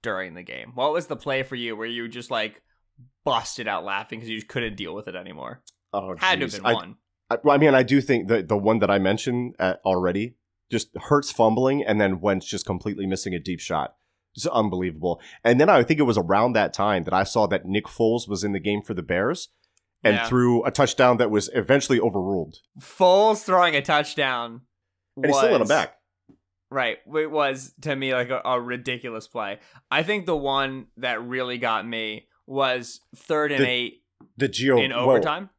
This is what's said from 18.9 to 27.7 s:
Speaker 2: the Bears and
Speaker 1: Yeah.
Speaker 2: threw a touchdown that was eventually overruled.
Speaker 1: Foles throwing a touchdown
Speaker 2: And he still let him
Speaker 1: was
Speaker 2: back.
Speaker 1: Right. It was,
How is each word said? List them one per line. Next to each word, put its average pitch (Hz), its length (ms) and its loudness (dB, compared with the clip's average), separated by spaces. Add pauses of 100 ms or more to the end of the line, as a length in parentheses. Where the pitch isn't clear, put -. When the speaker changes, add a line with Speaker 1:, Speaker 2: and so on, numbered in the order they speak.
Speaker 2:
the 90 100 -6
Bears 98 460 -2 (540)
and 113 120 6
Speaker 1:
Yeah. 117 120 -2
Speaker 2:
threw 123 380 2
a 113 60 0
touchdown 123 460 4
that 110 140 2
was 104 220 0
eventually 131 460 2
overruled. 95 580 -2 (220)
Speaker 1:
Foles 202 640 4
throwing 175 320 4
a 139 60 2
touchdown 131 800 -2 (540)
Speaker 2:
And 135 120 -2
he 147 60 4
still 139 120 4
let 233 80 4
him 135 80 4
Speaker 1:
was 104 80 0
Speaker 2:
back. 139 260 2 (760)
Speaker 1:
Right. 127 280 -4 (180)
It 156 160 -2
was, 135 420 -2 (100)